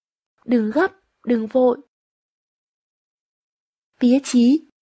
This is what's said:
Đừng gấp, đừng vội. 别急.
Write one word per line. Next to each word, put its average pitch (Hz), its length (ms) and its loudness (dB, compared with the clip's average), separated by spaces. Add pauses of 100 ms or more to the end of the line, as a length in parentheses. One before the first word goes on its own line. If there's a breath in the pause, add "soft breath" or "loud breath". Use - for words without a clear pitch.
(440)
Đừng 226 260 -2
gấp, 330 220 -2 (300)
đừng 226 240 -4
vội. 254 420 -2 (2000)
别 254 220 2
急. 254 500 0 (120)